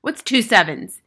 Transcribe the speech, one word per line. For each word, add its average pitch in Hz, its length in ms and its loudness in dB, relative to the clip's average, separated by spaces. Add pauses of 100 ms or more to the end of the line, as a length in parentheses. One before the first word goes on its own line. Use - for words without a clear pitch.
What's 302 220 -8
two 262 200 2
sevens? 185 640 0